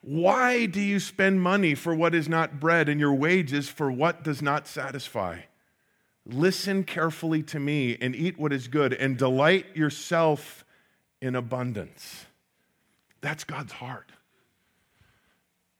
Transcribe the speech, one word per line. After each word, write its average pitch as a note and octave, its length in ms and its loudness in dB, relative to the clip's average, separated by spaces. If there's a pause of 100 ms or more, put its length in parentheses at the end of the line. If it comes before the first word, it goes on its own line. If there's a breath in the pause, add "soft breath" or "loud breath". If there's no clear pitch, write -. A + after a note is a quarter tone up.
"Why A3+ 640 2
do F#3+ 160 -2
you G3+ 180 2
spend F#3+ 440 2
money F3+ 320 4
for E3+ 180 -2
what E3 220 2
is D#3 120 2
not D#3+ 320 0
bread D#3+ 300 4
and D3 100 2
your C#3+ 140 4
wages C#3+ 560 2
for C#3+ 220 -2
what D#3+ 320 0
does C#3+ 180 -2
not D3 260 0
satisfy? B2 760 -8 (840)
Listen F#3 580 0
carefully D#3+ 600 -2
to D3+ 160 -8
me C#3 400 0
and B2+ 160 -2
eat E3+ 220 -2
what D3 160 -2
is B2 140 -4
good C3 260 2
and C3+ 240 -2
delight C3+ 580 2
yourself D#3 920 0 (540)
in B2+ 160 -4
abundance." A#2+ 920 -8 (960)
That's D3+ 220 -6
God's C#3+ 300 -10
heart. B2 380 -14 (1700)